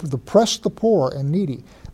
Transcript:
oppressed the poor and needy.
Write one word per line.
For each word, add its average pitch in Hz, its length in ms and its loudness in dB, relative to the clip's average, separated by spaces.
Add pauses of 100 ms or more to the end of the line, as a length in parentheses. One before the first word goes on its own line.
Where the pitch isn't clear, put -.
(140)
oppressed - 480 2
the 185 80 0
poor 180 440 0
and 139 160 -4
needy. 160 320 -2 (320)